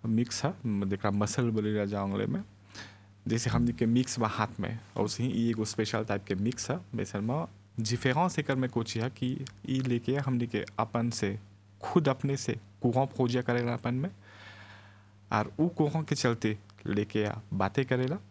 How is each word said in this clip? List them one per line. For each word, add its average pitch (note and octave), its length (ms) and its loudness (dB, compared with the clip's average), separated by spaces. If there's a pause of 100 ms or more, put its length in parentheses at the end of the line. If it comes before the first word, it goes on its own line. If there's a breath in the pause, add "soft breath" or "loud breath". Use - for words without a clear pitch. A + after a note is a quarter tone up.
मिक्स A#2 400 0
है, F#2+ 80 2 (120)
म-, G2+ 200 0
जेकरा G2 260 0
मसल G#2 380 2
बोली G#2+ 240 0
रह G#2 120 2
जा G2+ 160 -2
आंग्ले G2 240 0
में। - 180 -2 (840 loud breath)
जैसे A#2 220 0
हमनी A#2 220 2
के A#2 140 0
मिक्स B2 340 2
बा A2+ 80 4
हाथ G#2+ 200 0 (120)
में, A2+ 200 -4 (160)
और - 60 0
वैसे G#2+ 220 0
ही C3 80 0
ई A#2 180 2
एगो A2 160 0
स्पेशल G#2+ 380 -2
टाइप G2+ 200 -2
के G2 120 -2
मिक्स G2+ 360 -2
है। E3+ 80 -2 (140)
वैसे G#2 260 -4
में B2+ 260 -2 (340)
डिफरेंस B2+ 600 2
एकर C#3 160 0
में B2+ 140 0
कुछ A#2 280 -2
है A2+ 120 0
कि C3 360 -4 (240)
ई C3 100 0
लेके B2 360 0
हमनी B2+ 320 0
के G#2+ 180 -2 (140)
अपन A#2 300 0
से, G#2 300 -2 (420)
खुद D3+ 280 4
अपने C#3 280 0
से A2+ 200 -2 (240)
कुआं B2 240 4
खोजिया B2 360 2
करेला A#2+ 320 2
अपन A#2+ 200 -2
में, C#3+ 180 -2 (1200 loud breath)
और G#2+ 260 0
उ D#3+ 80 4
कुआं D#3 360 0
के D3 120 0
चलते A2 420 2 (300)
लेके G#2 380 0
आ G#2 100 -2 (180)
बातें G2 320 2
करेला। B2+ 320 0 (140)